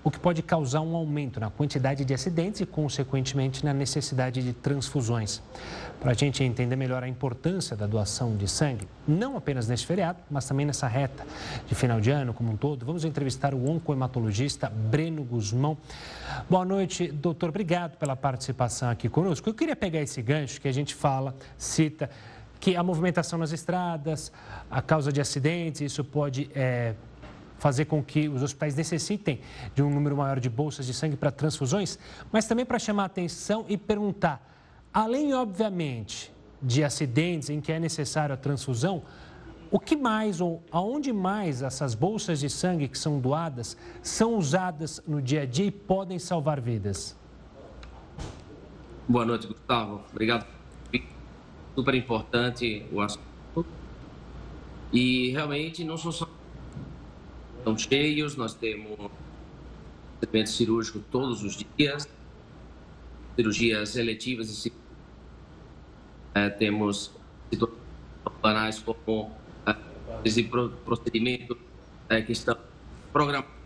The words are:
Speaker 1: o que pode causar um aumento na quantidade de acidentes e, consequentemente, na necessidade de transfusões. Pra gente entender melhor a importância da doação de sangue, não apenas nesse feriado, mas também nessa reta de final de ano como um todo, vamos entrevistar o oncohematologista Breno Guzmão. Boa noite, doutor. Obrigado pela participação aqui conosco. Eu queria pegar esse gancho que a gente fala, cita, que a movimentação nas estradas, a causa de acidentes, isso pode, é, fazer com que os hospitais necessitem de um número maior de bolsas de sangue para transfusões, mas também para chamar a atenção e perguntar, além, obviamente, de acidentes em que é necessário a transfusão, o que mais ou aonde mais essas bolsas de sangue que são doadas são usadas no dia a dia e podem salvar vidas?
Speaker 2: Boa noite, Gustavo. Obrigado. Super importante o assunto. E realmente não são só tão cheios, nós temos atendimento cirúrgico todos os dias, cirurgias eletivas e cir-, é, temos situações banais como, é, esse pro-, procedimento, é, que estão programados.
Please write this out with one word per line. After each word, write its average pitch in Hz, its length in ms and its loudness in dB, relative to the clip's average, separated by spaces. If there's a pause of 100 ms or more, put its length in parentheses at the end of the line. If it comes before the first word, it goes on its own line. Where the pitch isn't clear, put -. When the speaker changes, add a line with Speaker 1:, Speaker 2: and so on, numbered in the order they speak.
Speaker 1:
o 151 80 4
que - 80 -8
pode 165 240 4
causar 151 380 2
um 165 140 0
aumento 147 440 0
na 110 100 0
quantidade 139 560 2
de 135 80 2
acidentes 175 480 0
e, 180 60 0
consequentemente, 135 960 0
na 143 80 4
necessidade 131 720 0
de 123 100 0
transfusões. 123 880 0 (580)
Pra 127 140 4
gente 139 300 4
entender 123 320 2
melhor 127 260 0
a 127 60 -4
importância 131 680 -2
da 104 120 -2
doação 107 500 0
de 101 100 0
sangue, 131 400 2 (200)
não 220 280 2
apenas 131 320 -2
nesse 120 160 0
feriado, 175 360 0 (100)
mas 143 160 -2
também 139 180 2
nessa 147 240 0
reta 131 380 0 (420)
de - 60 2
final 117 260 4
de 110 120 6
ano 131 240 2
como 117 160 0
um 107 40 0
todo, 135 300 0
vamos 160 180 -2
entrevistar 143 520 2
o 127 120 2
oncohematologista 127 1040 2
Breno 147 540 2
Guzmão. 120 520 2 (720)
Boa 180 160 6
noite, 185 480 2
doutor. 165 380 0
Obrigado 175 480 0
pela 139 180 0
participação 127 760 0
aqui 113 180 0
conosco. 175 400 2
Eu 220 60 -2
queria 311 200 2
pegar 160 260 0
esse 135 200 -4
gancho 139 400 0
que 143 60 0
a 135 40 2
gente 139 220 0
fala, 135 420 2 (220)
cita, 151 540 0 (480)
que 180 160 4
a 175 80 2
movimentação 170 560 2
nas 160 120 0
estradas, 165 800 -2 (380)
a - 140 0
causa 151 280 4
de 139 80 2
acidentes, 151 640 0
isso 143 220 -2
pode, 143 500 -2
é, 123 400 2 (640)
fazer 147 280 4
com 151 180 2
que 151 240 2
os 135 160 0
hospitais 143 320 -2
necessitem 165 640 0 (340)
de 139 80 4
um 143 80 6
número 143 280 4
maior 135 240 2
de 123 80 0
bolsas 135 360 -2
de 127 80 -2
sangue 151 220 0
para 147 160 2
transfusões, 151 680 0 (340)
mas 214 140 6
também 240 200 2
para 247 120 0
chamar 208 260 2
a - 20 2
atenção 190 600 -2
e 202 100 0
perguntar, 202 760 0 (420)
além, 254 400 4
obviamente, 180 1000 -2 (280)
de 131 220 4
acidentes 147 640 2
em 151 120 -2
que 160 100 -4
é 160 80 0
necessário 151 560 0
a - 20 -8
transfusão, 139 640 0 (680)
o - 80 6
que - 160 4
mais 214 460 2
ou 165 280 0
aonde 233 440 0
mais 185 480 2
essas 131 340 0
bolsas 170 440 2
de 139 100 0
sangue 160 400 2
que - 80 -8
são 147 220 0
doadas 131 580 0 (260)
são 226 320 4
usadas 170 720 0
no 147 140 0
dia 139 200 2
a 139 40 -2
dia 131 200 2
e 196 60 2
podem 190 480 0
salvar 151 400 2
vidas? 107 560 -2 (1900)
Speaker 2:
Boa 120 180 4
noite, 113 220 0
Gustavo. 104 540 -2 (100)
Obrigado. 113 340 2 (1300)
Super 131 220 2
importante 120 960 0
o 98 100 0
assunto. - 640 -4 (1300)
E 127 380 6
realmente 151 520 -2
não 160 140 -4
são 165 140 -4
só - 180 -4 (1400)
tão 110 120 2
cheios, 147 600 2
nós 110 160 -4
temos 107 560 -6 (1120)
atendimento 110 300 0
cirúrgico 110 480 2 (120)
todos 123 320 -2
os 101 220 -6 (100)
dias, 147 320 0 (1300)
cirurgias 107 600 2
eletivas 113 560 -2
e 104 40 -8
cir-, - 180 -4 (1600)
é, 101 120 4
temos 104 640 2 (400)
situações - 280 0 (600)
banais 110 380 2
como, 110 540 -2 (340)
é, 107 100 4 (480)
esse 113 200 4
pro-, 120 260 0 (160)
procedimento, 123 720 0 (500)
é, 110 140 4
que 113 120 -2
estão 117 220 2 (560)
programados. 143 440 2 (100)